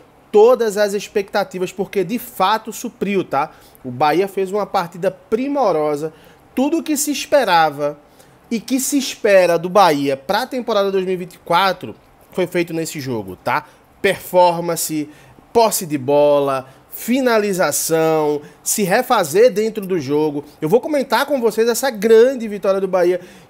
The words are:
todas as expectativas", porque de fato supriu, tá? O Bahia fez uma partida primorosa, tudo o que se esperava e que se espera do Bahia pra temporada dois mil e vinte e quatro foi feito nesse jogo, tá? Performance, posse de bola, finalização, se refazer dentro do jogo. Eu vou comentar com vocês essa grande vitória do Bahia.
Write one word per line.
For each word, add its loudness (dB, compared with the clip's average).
todas 4
as 0
expectativas", -4
porque -4
de -6
fato -4
supriu, -6
tá? -4
O -10
Bahia 0
fez -4
uma -2
partida -4
primorosa, -2
tudo 0
o -6
que -4
se -4
esperava 0
e -2
que -2
se -2
espera 4
do -6
Bahia 2
pra -2
temporada -2
dois -2
mil -4
e -4
vinte -12
e -20
quatro -2
foi -2
feito -4
nesse -8
jogo, -6
tá? -4
Performance, 0
posse 2
de -4
bola, 2
finalização, 0
se -4
refazer 2
dentro -4
do -2
jogo. -2
Eu -4
vou 2
comentar -2
com -2
vocês 0
essa -2
grande 4
vitória -2
do -2
Bahia. 0